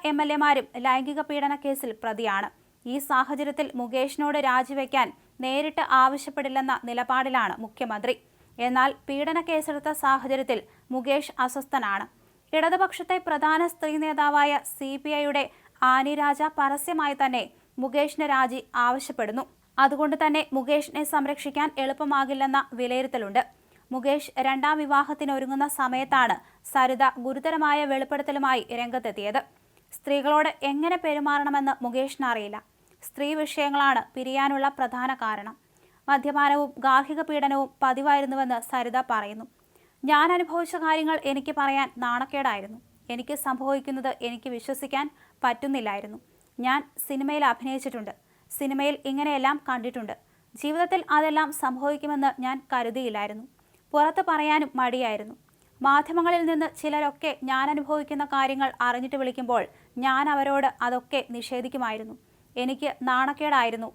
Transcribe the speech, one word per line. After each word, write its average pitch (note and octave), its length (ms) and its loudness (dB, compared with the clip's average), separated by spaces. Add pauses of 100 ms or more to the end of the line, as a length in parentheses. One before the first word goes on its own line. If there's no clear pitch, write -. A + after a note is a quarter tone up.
എം D4+ 160 2
എൽ D4 120 0
എമാരും C#4+ 340 4 (100)
ലൈംഗിക C4 440 0
പീഡന C#4+ 340 -2
കേസിൽ C#4 360 -4 (120)
പ്രതിയാണ്. G#3 460 -2 (360)
ഈ B3+ 140 -4
സാഹചര്യത്തിൽ C#4 760 0
മുകേഷിനോട് C4+ 640 -2
രാജിവെക്കാൻ C4+ 760 0 (280)
നേരിട്ട് D4 480 -2
ആവശ്യപ്പെടില്ലെന്ന C4 960 2
നിലപാടിലാണ് B3 760 0
മുഖ്യമന്ത്രി. A3+ 540 -4 (440)
എന്നാൽ B3+ 360 2 (140)
പീഡന D4 320 0
കേസെടുത്ത D#4 500 -2
സാഹചര്യത്തിൽ C4+ 680 0 (320)
മുകേഷ് C4+ 480 0
അസ്വസ്ഥനാണ്. B3+ 680 -2 (500)
ഇടതുപക്ഷത്തെ F#4 600 2 (100)
പ്രധാന D#4 400 2
സ്ത്രീ D#4 300 -4
നേതാവായ D4 640 2 (180)
സി C#4 200 -6
പി D4 120 -8
ഐയുടെ C#4+ 340 0 (400)
ആനി C4+ 320 4
രാജ D4 260 2 (160)
പരസ്യമായി C#4+ 560 0
തന്നെ B3+ 300 0 (360)
മുകേഷിന്റെ D4 480 0
രാജി C4 320 2 (160)
ആവശ്യപ്പെടുന്നു. B3 680 0 (360)
അതുകൊണ്ട് C#4+ 360 4
തന്നെ D4+ 380 2
മുകേഷിനെ D4 500 0
സംരക്ഷിക്കാൻ C#4+ 760 -2
എളുപ്പമാകില്ലെന്ന C4+ 960 0
വിലയിരുത്തലുണ്ട്. B3 720 0 (460)
മുകേഷ് C#4 480 -2
രണ്ടാം C4+ 380 2
വിവാഹത്തിനൊരുങ്ങുന്ന C#4 880 0
സമയത്താണ് B3+ 680 2 (360)
സരിത C4 320 2 (140)
ഗുരുതരമായ D4 680 0
വെളിപ്പെടുത്തലുമായി C4+ 840 -2
രംഗത്തെത്തിയത്. A#3 720 -4 (500)
സ്ത്രീകളോട് D4 580 2 (140)
എങ്ങനെ D4+ 400 0
പെരുമാറണമെന്ന് C#4+ 800 0
മുകേഷിനറിയില്ല. A#3+ 760 -2 (440)
സ്ത്രീ C#4+ 340 -4
വിഷയങ്ങളാണ് C#4+ 680 2 (140)
പിരിയാനുള്ള C4+ 520 0
പ്രധാന B3+ 460 -2
കാരണം. A3 420 -6 (540)
മദ്യപാനവും C#4+ 680 4
ഗാർഹിക C#4 440 4
പീഡനവും C#4+ 480 0 (120)
പതിവായിരുന്നുവെന്ന് C4+ 800 2 (100)
സരിത B3 380 0
പറയുന്നു. G#3+ 360 -4 (600)
"ഞാൻ D4+ 280 6
അനുഭവിച്ച E4+ 420 0
കാര്യങ്ങൾ D#4 480 0
എനിക്ക് C#4 340 -4
പറയാൻ C#4 400 0
നാണക്കേടായിരുന്നു. A#3+ 840 -4 (300)
എനിക്ക് B3 260 -6
സംഭവിക്കുന്നത് C4+ 880 -2
എനിക്ക് A#3+ 280 -8
വിശ്വസിക്കാൻ C4+ 560 -6 (380)
പറ്റുന്നില്ലായിരുന്നു. A#3 720 -2 (420)
ഞാൻ C4 300 0 (180)
സിനിമയിൽ C#4+ 380 0
അഭിനയിച്ചിട്ടുണ്ട്. B3 640 -2 (400)
സിനിമയിൽ C#4 540 -2
ഇങ്ങനെയെല്ലാം C#4 640 0
കണ്ടിട്ടുണ്ട്. B3 480 -6 (380)
ജീവിതത്തിൽ E4 540 0
അതെല്ലാം D4+ 440 2
സംഭവിക്കുമെന്ന് C#4 880 -2
ഞാൻ C4+ 200 -4 (120)
കരുതിയില്ലായിരുന്നു. A3+ 720 -4 (480)
പുറത്ത് D#4 340 4
പറയാനും D4+ 480 2
മടിയായിരുന്നു. A#3 600 -2 (460)
മാധ്യമങ്ങളിൽ E4 640 4
നിന്ന് D#4+ 200 2 (160)
ചിലരൊക്കെ D4 640 -2
ഞാൻ C4 260 0
അനുഭവിക്കുന്ന D4 560 -2
കാര്യങ്ങൾ C4+ 560 0
അറിഞ്ഞിട്ട് B3 340 0
വിളിക്കുമ്പോൾ B3 500 0 (320)
ഞാൻ C4 320 2
അവരോട് C#4 520 2
അതൊക്കെ B3 500 -2
നിഷേധിക്കുമായിരുന്നു. A#3 840 -6 (400)
എനിക്ക് C4 460 -2
നാണക്കേടായിരുന്നു B3+ 920 0